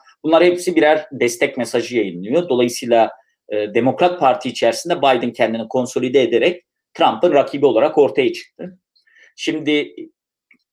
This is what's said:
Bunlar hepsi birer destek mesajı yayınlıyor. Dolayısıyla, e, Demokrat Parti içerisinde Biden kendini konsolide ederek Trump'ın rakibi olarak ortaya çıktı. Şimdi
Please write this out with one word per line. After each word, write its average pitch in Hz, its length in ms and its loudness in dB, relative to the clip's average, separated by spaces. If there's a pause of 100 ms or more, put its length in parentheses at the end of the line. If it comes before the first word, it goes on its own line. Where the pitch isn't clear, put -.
(240)
Bunlar 160 200 4
hepsi 180 320 0
birer 156 360 2
destek 127 440 -2
mesajı 120 400 -4
yayınlıyor. 104 520 -2
Dolayısıyla, 117 640 0 (380)
e, 104 260 -4
Demokrat 131 460 0
Parti 127 280 0
içerisinde 127 500 -2
Biden 127 340 0
kendini 113 360 -4
konsolide 127 540 0
ederek 117 420 0 (300)
Trump'ın 151 380 2
rakibi 139 340 2
olarak 131 320 2
ortaya 127 340 2
çıktı. - 460 -16 (580)
Şimdi 147 580 -4 (800)